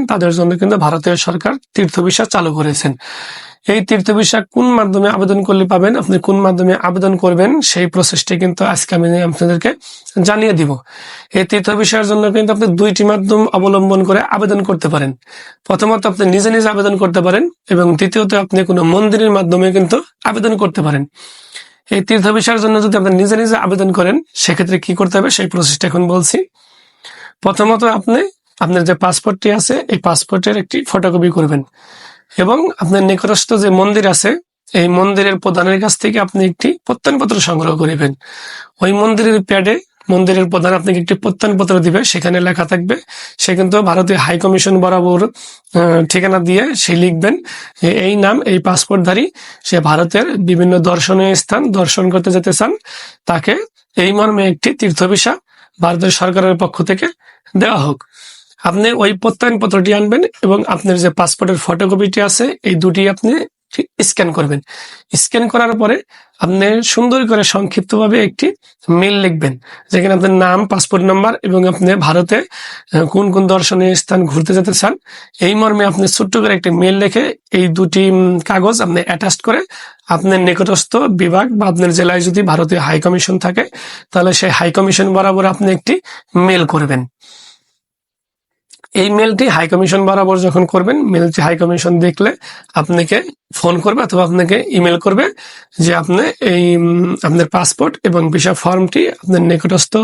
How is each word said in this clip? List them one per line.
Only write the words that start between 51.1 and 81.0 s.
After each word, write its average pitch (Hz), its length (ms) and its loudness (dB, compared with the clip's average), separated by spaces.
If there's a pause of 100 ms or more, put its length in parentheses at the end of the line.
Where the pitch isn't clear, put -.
স্থান 226 360 -2
দর্শন 185 400 0
করতে 185 200 0
যেতে 180 220 0
চান, 233 200 0 (540)
তাকে 175 280 0 (420)
এই 190 160 2
মর্মে 208 360 0
একটি 180 260 -2
তীর্থ 180 280 -2
ভিসা 190 300 0 (480)
ভারতের 175 300 0
সরকারের 185 460 0
পক্ষ 180 260 -4
থেকে 190 240 -2 (480)
দেওয়া 208 260 0
হোক। 139 180 -2 (680)
আপনি 202 280 0
ওই 214 200 0
প্রত্যয়নপত্রটি 208 840 0
আনবেন 208 280 2 (200)
এবং 196 240 2
আপনার 180 300 0
যে 175 140 2
পাসপোর্টের 175 480 -2
ফটোকপিটি 190 640 -2
আছে, 202 220 0 (180)
এই 185 120 0
দুটি 180 340 0
আপনি 220 240 -2 (720)
স্ক্যান 180 300 -2
করবেন। 147 280 -2 (560)
স্ক্যান - 320 -2
করার 233 300 0
পরে 220 180 0 (440)
আপনি 190 260 0 (160)
সুন্দর 240 440 0
করে 214 180 2
সংক্ষিপ্তভাবে 208 800 0
একটি 208 240 -2 (420)
মেইল 185 320 2
লিখবেন, 160 320 -2 (380)
যেখানে 190 240 2
আপনার 190 160 2
নাম, 185 360 2
পাসপোর্ট 190 380 -2
নাম্বার 196 280 2 (100)
এবং 185 260 0
আপনি 180 260 0
ভারতে, 175 440 0
আহ, - 680 -4
কোন 196 260 0
কোন 196 140 2
দর্শনীয় 185 480 2
স্থান 185 300 0
ঘুরতে 160 300 -2
যেতে 185 200 0
চান, 214 180 0 (480)
এই 190 140 2
মর্মে 214 300 2
আপনি 190 240 0
ছোট্ট 196 280 -4
করে 208 180 2
একটি 175 160 -2
মেইল 180 280 2
লিখে 202 260 0 (260)
এই 185 180 2
দুটি, 185 420 0
উম, 185 280 2
কাগজ 196 420 0
আপনি 175 260 -2
অ্যাটাচ 180 340 -2
করে 226 200 0 (480)
আপনার 180 320 0
নিকটস্থ 180 560 0
বিভাগ 190 560 0